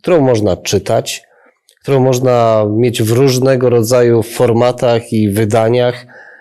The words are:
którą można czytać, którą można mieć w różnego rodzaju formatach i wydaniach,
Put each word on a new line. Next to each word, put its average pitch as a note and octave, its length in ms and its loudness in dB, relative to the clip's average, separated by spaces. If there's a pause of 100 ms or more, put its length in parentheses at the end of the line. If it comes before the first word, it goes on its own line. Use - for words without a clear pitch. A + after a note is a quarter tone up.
którą F3 200 2
można G#2 360 0
czytać, - 680 -4 (600)
którą C3+ 160 0
można B2 680 2
mieć A#2 340 -2
w G#2+ 80 -2
różnego B2+ 580 0
rodzaju A#2 540 2
formatach A#2+ 880 -2
i G#2+ 160 0
wydaniach, A2+ 760 0 (360)